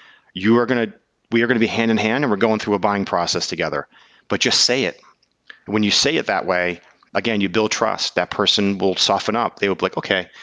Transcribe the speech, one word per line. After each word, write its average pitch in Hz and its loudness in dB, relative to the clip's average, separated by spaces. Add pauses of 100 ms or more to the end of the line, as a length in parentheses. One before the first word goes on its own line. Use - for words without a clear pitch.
(320)
you 107 4
are 120 2
gonna, 117 0 (460)
we 117 4
are 120 4
gonna 117 2
be 113 4
hand 113 0
in 110 2
hand 113 0
and 127 0
we're 101 0
going 110 0
through 104 -2
a 101 0
buying 101 0
process 87 -2
together. 78 -6 (400)
But 101 -2
just - 2
say 123 0
it. - -4 (640)
When 107 0
you 104 2
say 143 2
it - -2
that 98 -2
way, 90 0 (340)
again, 104 0
you 98 0
build 107 0
trust. 107 -2
That 90 0
person 101 0
will 92 0
soften 107 0
up. 113 -2
They 101 0
will 95 0
be 87 -2
like, - -6
"Okay, 92 -2 (120)